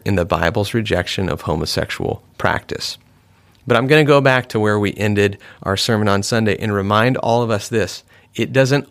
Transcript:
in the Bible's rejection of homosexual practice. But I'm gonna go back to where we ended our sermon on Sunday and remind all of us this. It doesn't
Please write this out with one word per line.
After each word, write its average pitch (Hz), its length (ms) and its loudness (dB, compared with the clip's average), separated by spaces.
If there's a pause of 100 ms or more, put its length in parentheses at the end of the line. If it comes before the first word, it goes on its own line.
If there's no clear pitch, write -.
in 101 100 0
the 87 100 0
Bible's 85 500 -2
rejection 98 520 -2
of 80 140 -4
homosexual - 800 -4 (160)
practice. - 600 -4 (680)
But 117 100 4
I'm 123 80 2
gonna 151 180 4
go 143 160 6
back 131 300 2
to 110 100 -2
where 107 200 2
we 101 160 0
ended 101 420 0 (240)
our 98 160 -2
sermon 107 300 0
on 98 160 2
Sunday 110 340 0
and 107 160 -4
remind 104 440 2
all 120 260 0
of 113 80 -2
us 104 160 -4
this. 107 360 -4 (300)
It - 180 -4
doesn't 135 400 2